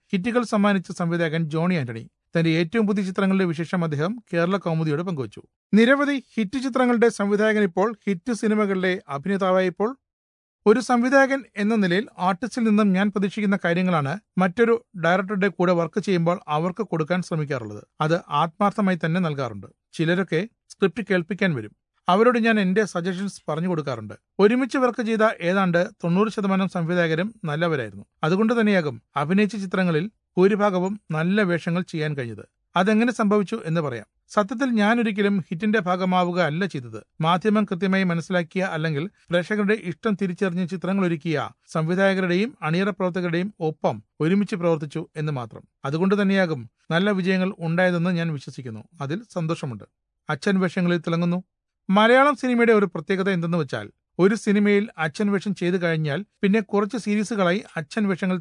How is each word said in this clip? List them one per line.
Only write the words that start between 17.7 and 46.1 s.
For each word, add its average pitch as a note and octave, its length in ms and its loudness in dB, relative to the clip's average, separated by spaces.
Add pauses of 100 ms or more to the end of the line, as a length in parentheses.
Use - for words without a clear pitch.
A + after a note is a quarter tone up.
അത് D#3 160 2 (200)
ആത്മാർത്ഥമായി F#3 600 0
തന്നെ E3+ 220 -2
നൽകാറുണ്ട്. C#3 480 -6 (260)
ചിലരൊക്കെ E3+ 460 0 (280)
സ്ക്രിപ്റ്റ് G3 380 -2
കേൾപ്പിക്കാൻ F#3 480 -2
വരും. G#2+ 200 -10 (340)
അവരോട് A3+ 300 4
ഞാൻ A3+ 200 2
എന്റെ F#3+ 260 2
സജഷൻസ് F#3 580 -6
പറഞ്ഞു E3 260 -4
കൊടുക്കാറുണ്ട്. C3+ 460 -6 (240)
ഒരുമിച്ച് B3 400 4
വർക്ക് B3 240 0
ചെയ്ത A3 220 0 (160)
ഏതാണ്ട് F3 400 2 (180)
തൊണ്ണൂറ് F#3 320 0
ശതമാനം F#3+ 380 -2
സംവിധായകരും E3+ 600 -2 (140)
നല്ലവരായിരുന്നു. C#3+ 600 -4 (180)
അതുകൊണ്ട് F#3+ 320 2
തന്നെയാകും F#3+ 440 2 (180)
അഭിനയിച്ച F#3+ 400 0
ചിത്രങ്ങളിൽ F#3 480 -2 (260)
ഭൂരിഭാഗവും F#3+ 640 2 (160)
നല്ല F3 320 0
വേഷങ്ങൾ F3 400 -2
ചെയ്യാൻ D#3 300 -4
കഴിഞ്ഞത്. A#2 320 -8 (320)
അതെങ്ങനെ G#3+ 360 4
സംഭവിച്ചു G#3 520 0
എന്ന് E3 160 -2
പറയാം. B2 260 -6 (240)
സത്യത്തിൽ A3+ 420 0
ഞാനൊരിക്കലും G#3+ 680 2
ഹിറ്റിന്റെ G#3+ 400 -2
ഭാഗമാവുക F3+ 600 0
അല്ല D#3+ 220 0
ചെയ്തത്. A#2+ 340 -8 (220)
മാധ്യമം G3+ 440 2
കൃത്യമായി F#3+ 400 0
മനസ്സിലാക്കിയ F3 600 -2
അല്ലെങ്കിൽ D#3+ 400 -4 (200)
പ്രേക്ഷകരുടെ G3+ 600 0
ഇഷ്ടം F#3+ 300 -4
തിരിച്ചറിഞ്ഞ F3+ 500 -2
ചിത്രങ്ങൾ F#3 400 0
ഒരുക്കിയ E3+ 320 -2 (360)
സംവിധായകരുടെയും F#3 800 2 (100)
അണിയറ F3 300 0
പ്രവർത്തകരുടെയും F3+ 580 -2 (120)
ഒപ്പം D#3 360 -2 (220)
ഒരുമിച്ച് F#3+ 380 0
പ്രവർത്തിച്ചു E3 460 -2 (140)
എന്ന് D3+ 160 -4
മാത്രം. A#2+ 300 -10 (220)
അതുകൊണ്ട് E3 300 0